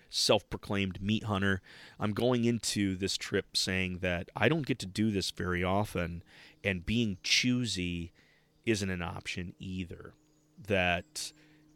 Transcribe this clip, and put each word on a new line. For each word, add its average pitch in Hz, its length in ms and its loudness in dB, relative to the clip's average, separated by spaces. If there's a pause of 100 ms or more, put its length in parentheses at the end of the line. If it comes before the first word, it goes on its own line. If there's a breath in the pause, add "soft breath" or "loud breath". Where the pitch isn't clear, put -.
self-proclaimed 101 920 0
meat 104 240 0
hunter, 98 360 2 (380 loud breath)
I'm 107 140 0
going 117 320 2
into 104 500 2
this 95 220 -2
trip - 380 -2
saying 92 440 0
that 90 360 -2
I 110 140 6
don't 156 160 0
get 131 140 -2
to 98 80 -8
do 104 240 0
this 98 200 0
very 90 320 -2
often, 87 600 -2 (400 loud breath)
and 92 220 -2
being 107 360 0
choosy 92 920 0 (520 soft breath)
isn't 101 240 2
an 87 140 -4
option 90 560 -8
either. 92 540 -8 (540)
That 90 680 0 (420 loud breath)